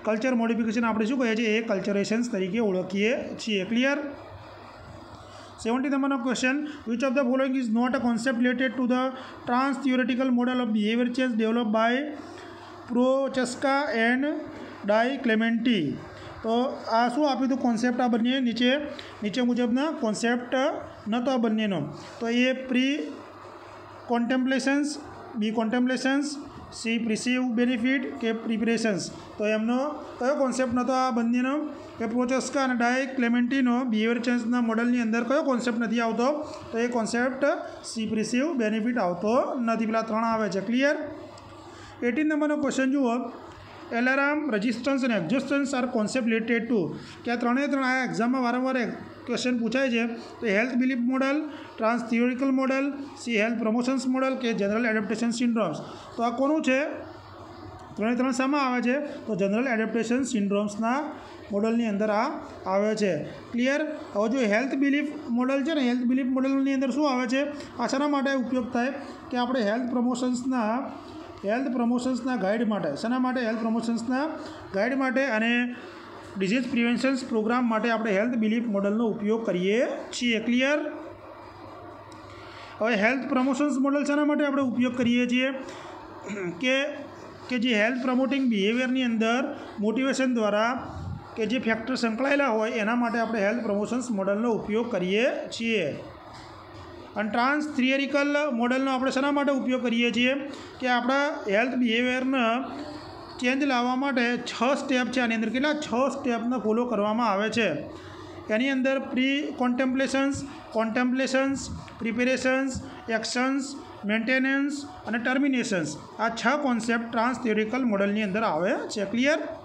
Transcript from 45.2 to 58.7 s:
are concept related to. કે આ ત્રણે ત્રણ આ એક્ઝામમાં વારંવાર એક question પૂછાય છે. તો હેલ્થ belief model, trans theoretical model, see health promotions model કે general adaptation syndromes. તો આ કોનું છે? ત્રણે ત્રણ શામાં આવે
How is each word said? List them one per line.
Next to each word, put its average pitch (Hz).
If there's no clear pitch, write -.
are 254
concept 220
related 226
to. 233
કે 240
આ 240
ત્રણે 247
ત્રણ 277
આ 254
એક્ઝામમાં 240
વારંવાર 254
એક 233
question 240
પૂછાય 247
છે. 233
તો 240
હેલ્થ 220
belief 254
model, 269
trans 226
theoretical 247
model, 262
see 233
health 233
promotions 247
model 262
કે 247
general 202
adaptation 220
syndromes. 226
તો 233
આ 240
કોનું 294
છે? 262
ત્રણે 226
ત્રણ 254
શામાં 269
આવે 247